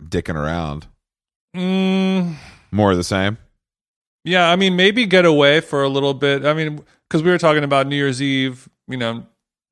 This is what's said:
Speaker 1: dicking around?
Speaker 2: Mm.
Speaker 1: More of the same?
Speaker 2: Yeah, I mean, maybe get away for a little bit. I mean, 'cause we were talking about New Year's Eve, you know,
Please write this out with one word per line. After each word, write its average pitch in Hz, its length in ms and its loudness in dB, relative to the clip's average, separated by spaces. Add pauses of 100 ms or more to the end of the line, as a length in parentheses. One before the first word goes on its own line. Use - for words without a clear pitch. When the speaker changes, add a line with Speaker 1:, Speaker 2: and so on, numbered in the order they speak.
Speaker 1:
dicking 82 320 -6
around? 78 520 -6 (680)
Speaker 2:
Mm. 190 760 -2 (380)
Speaker 1:
More 101 200 2
of 87 60 2
the 90 60 -2
same? 101 340 -2 (880)
Speaker 2:
Yeah, 175 240 2
I 175 80 2
mean, 190 180 0
maybe 208 300 2
get 185 180 4
away 147 380 4
for 143 200 -4
a 139 60 0
little 139 260 0
bit. 139 320 -2
I 151 80 2
mean, 151 280 -6 (280)
'cause 160 140 0
we 180 80 4
were 175 60 2
talking 151 260 2
about 139 240 0
New 143 80 -4
Year's 139 260 -2
Eve, 131 460 -4 (180)
you 127 120 -10
know, 117 260 -6 (480)